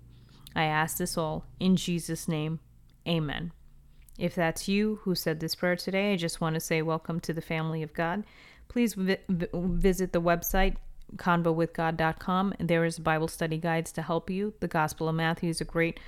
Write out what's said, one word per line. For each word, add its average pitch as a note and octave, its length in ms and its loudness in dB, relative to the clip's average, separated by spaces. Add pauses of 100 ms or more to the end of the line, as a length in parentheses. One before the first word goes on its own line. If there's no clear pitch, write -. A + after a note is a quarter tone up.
(540)
I E3 120 2
ask D#3 320 2
this F3+ 200 -2
all D#3+ 280 -4 (160)
in F#3 160 6
Jesus' E3+ 500 -4
name. D#3 320 -2 (480)
Amen. E3 460 -2 (640)
If F3 200 -2
that's E3 320 0
you G#3 340 2
who F3+ 140 0
said D#3 240 -2
this D#3+ 160 -4
prayer F3+ 200 2
today, F#3+ 380 0
I F#3+ 40 2
just E3+ 220 -4
want D#3+ 140 0
to D#3+ 60 0
say D#3+ 240 0
welcome E3 380 -2
to E3 120 -4
the D#3+ 80 -4
family D#3+ 400 -4
of D3+ 140 -10
God. F3 280 -2 (440)
Please A#3+ 260 0
vi-, F#3+ 240 2 (100)
vi-, F3 240 0
visit F3+ 640 2
the F3 80 2
website, F3 540 4 (400)
convo E3+ 380 2
with E3 200 0
god E3 240 0
dot D#3+ 220 2
com. F#3+ 400 0
There E3 260 4
is E3 140 -2
Bible D#3+ 280 2
study D#3+ 300 -2
guides E3 360 0
to D#3+ 100 -4
help E3 260 -2
you. G3+ 300 -4
The F3+ 80 -2
Gospel D#3+ 420 0
of D#3+ 60 0
Matthew E3 340 0
is E3 120 -4
a E3 40 -2
great, E3 420 0